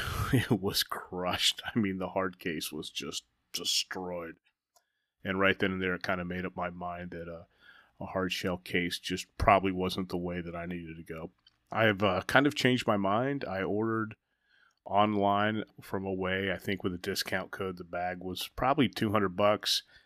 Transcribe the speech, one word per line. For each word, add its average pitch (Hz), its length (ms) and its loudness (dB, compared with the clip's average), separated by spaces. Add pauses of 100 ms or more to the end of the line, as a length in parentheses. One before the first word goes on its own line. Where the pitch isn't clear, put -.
(140)
<laughs> - 180 -2
it 117 280 4
was 98 220 0
crushed. - 840 -2
I - 140 -2
mean, 95 180 2
the 92 120 -4
hard 95 300 -2
case 80 320 -4
was 78 200 -8
just - 340 -8 (300)
destroyed. 87 800 -2 (880)
And 95 160 0
right 95 180 6
then 98 140 2
and 92 80 -2
there, 92 140 0
it 90 80 -6
kinda 90 220 -2
made 90 200 -6
up 90 100 -6
my 90 140 -4
mind 87 440 -10
that, 85 200 -10
uh, 85 120 -14 (540)
a - 80 -10
hard 92 260 -2
shell 90 260 -2
case 87 400 -2
just - 280 -6 (120)
probably 98 340 6
wasn't 92 380 -2
the 92 80 -4
way 87 240 -4
that 85 140 -8
I 85 100 -6
needed 85 320 -8
to 165 40 -12
go. 165 280 -10 (420)
I 110 120 4
have, 101 180 4
uh, 95 240 4
kind 139 200 6
of 139 80 2
changed 127 320 2
my 107 120 4
mind. 120 500 0
I 95 140 -2
ordered 110 540 -2 (680)
online 104 800 2 (160)
from 95 240 -6
Away. 95 480 -2
I 85 60 -4
think 95 240 -4
with 95 100 0
a 87 60 -6
discount 92 540 -4
code, 95 260 -6
the 90 60 -12
bag 87 360 -4
was 92 340 -6
probably 131 340 4
two 110 240 -2
hundred 98 240 2
bucks. 104 480 4 (220)